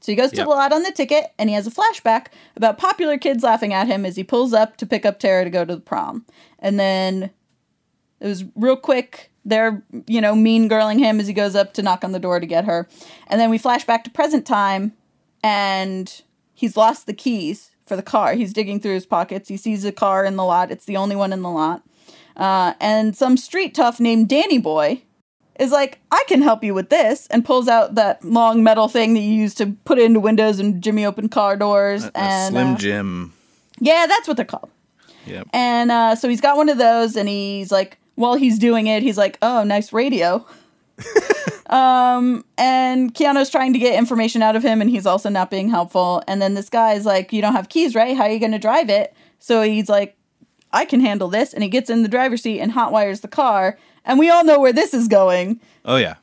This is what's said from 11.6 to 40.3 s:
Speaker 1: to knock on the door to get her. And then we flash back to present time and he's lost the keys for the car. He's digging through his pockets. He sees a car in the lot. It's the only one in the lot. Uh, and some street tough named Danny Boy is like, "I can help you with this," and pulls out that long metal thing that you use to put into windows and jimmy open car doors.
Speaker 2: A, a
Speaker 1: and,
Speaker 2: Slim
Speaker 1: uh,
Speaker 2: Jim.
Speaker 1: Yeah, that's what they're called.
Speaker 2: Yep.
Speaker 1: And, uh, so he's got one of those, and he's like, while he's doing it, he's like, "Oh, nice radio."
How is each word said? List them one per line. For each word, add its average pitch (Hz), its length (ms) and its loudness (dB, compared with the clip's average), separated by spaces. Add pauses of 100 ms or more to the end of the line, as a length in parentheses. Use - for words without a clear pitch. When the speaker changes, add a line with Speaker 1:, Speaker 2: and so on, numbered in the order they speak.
Speaker 1:
to 214 80 -4
knock 190 220 -2
on 190 80 -6
the 185 60 -4
door 175 220 -2
to 170 60 -8
get 170 180 0
her. 170 240 -4 (400)
And 208 100 0
then 226 120 2
we 220 80 0
flash 247 260 -2
back 226 200 0
to 240 60 -20
present 294 360 -2
time 202 460 -2 (500)
and 190 800 -4 (300)
he's 220 240 -6
lost 220 300 2
the 214 80 -8
keys 202 560 -6 (160)
for 202 100 -6
the 196 60 -6
car. 202 320 0
He's 214 180 -4
digging 202 280 -6
through 202 140 -4
his 185 120 -6
pockets. 180 420 -4
He 196 80 -10
sees 208 280 -6
a 202 80 -6
car 196 320 0
in 196 120 -4
the 190 80 -2
lot. 180 260 0
It's - 140 -14
the 202 120 -6
only 202 200 -4
one 196 160 -4
in 185 100 -6
the 175 80 -8
lot. 165 320 -4 (540)
Uh, 190 440 0
and 214 360 0
some 254 200 2
street 349 380 -6
tough 240 260 0
named 226 280 2
Danny 302 300 2
Boy 156 440 -2 (580)
is 254 100 0
like, 277 300 0 (100)
"I 403 160 2
can 285 160 4
help 226 220 2
you 202 100 -2
with 190 140 -4
this," 285 400 2
and 233 160 0
pulls 254 240 0
out 226 280 2
that 208 280 0
long 226 400 2
metal 220 240 4
thing 226 260 0
that 220 60 2
you 208 140 -2
use 214 220 0
to 208 100 -2 (180)
put - 160 2
into 226 180 6
windows 214 400 2
and 196 240 -2
jimmy 214 240 -2
open 208 220 -4
car 202 280 0
doors. 202 480 0
Speaker 2:
A, 214 100 -10
a - 40 -8
Speaker 1:
and, 190 340 -2
Speaker 2:
Slim 127 220 0
Speaker 1:
uh, 113 40 -4
Speaker 2:
Jim. 98 540 -4 (460)
Speaker 1:
Yeah, 320 300 2
that's 392 180 0
what 294 100 -2
they're 240 100 -4
called. - 240 -16 (560)
Speaker 2:
Yep. - 260 -14
Speaker 1:
And, 240 400 0
uh, 226 240 2
so 240 120 -2
he's 240 120 0
got 285 160 2
one 302 120 4
of 285 100 2
those, 233 380 2
and 208 120 -2
he's 202 420 -6
like, 196 280 -2 (180)
while 240 180 0
he's 254 240 2
doing 226 300 2
it, 214 160 0
he's 208 140 0
like, 196 240 0
"Oh, 233 220 0
nice 208 280 -2
radio." 226 520 0 (540)